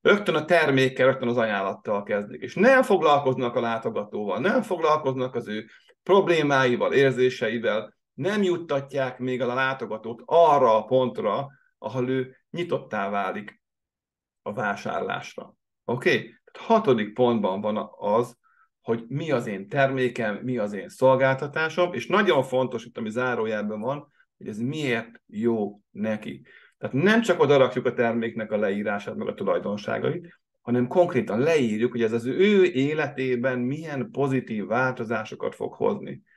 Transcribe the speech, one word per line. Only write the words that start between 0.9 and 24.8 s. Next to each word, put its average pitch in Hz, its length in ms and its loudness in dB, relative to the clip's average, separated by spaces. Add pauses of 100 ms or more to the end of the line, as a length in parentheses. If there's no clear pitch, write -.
rögtön 131 220 2
az 120 100 -2
ajánlattal 101 640 -2
kezdik, 104 380 -6
és - 140 -10
nem 262 280 6
foglalkoznak 139 720 2
a 120 60 0
látogatóval, 110 800 -4
nem 220 220 2
foglalkoznak 147 760 0
az 117 120 -6
ő 107 180 -8 (380)
problémáival, 143 920 4
érzéseivel, 120 1040 0 (160)
nem 202 300 -2
juttatják 139 760 -2
még 127 220 -4
a 123 120 -2
látogatót 120 720 -4
arra 143 520 6
a 107 60 0
pontra, 123 640 0 (300)
ahol 123 320 -4
ő 131 280 -4 (120)
nyitottá 120 600 -4
válik 101 520 -6 (800)
a 101 120 -8
vásárlásra. - 1040 -6 (300)
Oké? 123 540 -2 (120)
Tehát - 180 -6
hatodik 123 440 2
pontban 104 480 2
van 107 360 -4
az, 113 400 0 (440)
hogy - 260 -4
mi 156 240 -6
az 117 160 -2
én 98 200 -8
termékem, 127 680 0
mi 123 220 -6
az 104 160 -4
én 92 160 -10
szolgáltatásom, 139 1040 2
és - 140 -8
nagyon 180 360 2
fontos 123 420 -2
itt, - 120 -20
ami 110 120 -6
zárójelben 110 720 -4
van, 143 320 -6 (260)
hogy 98 100 -18
ez 104 100 -10
miért 123 680 -4